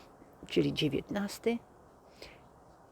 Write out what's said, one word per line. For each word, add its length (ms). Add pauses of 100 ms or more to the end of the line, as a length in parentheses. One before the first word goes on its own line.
(480)
czyli 260
dziewiętnasty. 840 (1300)